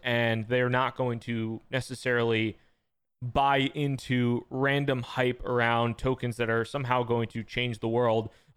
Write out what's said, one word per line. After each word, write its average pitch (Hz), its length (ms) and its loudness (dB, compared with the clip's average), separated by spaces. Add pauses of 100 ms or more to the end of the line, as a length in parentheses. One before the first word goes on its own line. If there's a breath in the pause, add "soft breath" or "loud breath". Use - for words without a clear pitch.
and 117 420 0
they're 123 240 2
not 127 260 0
going 120 240 -2
to 113 400 -6 (100)
necessarily 117 880 0 (640 soft breath)
buy 139 520 2
into 123 760 0
random 139 520 0
hype 127 420 -2
around 117 520 2
tokens 127 400 -2
that 117 140 -2
are 113 140 2
somehow 127 380 -2
going 117 260 0
to 117 140 -8
change 120 360 -4
the 113 100 -2
world, 113 420 2 (260 soft breath)